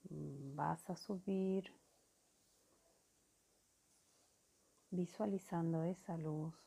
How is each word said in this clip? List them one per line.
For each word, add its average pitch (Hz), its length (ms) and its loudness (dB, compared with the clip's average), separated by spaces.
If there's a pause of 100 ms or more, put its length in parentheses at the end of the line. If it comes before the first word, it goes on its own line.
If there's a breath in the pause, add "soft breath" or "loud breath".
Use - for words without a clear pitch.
Vas 147 880 -2
a 170 60 -2
subir 190 760 0 (3250)
visualizando 175 960 2
esa 175 340 -2
luz 156 360 -2 (120)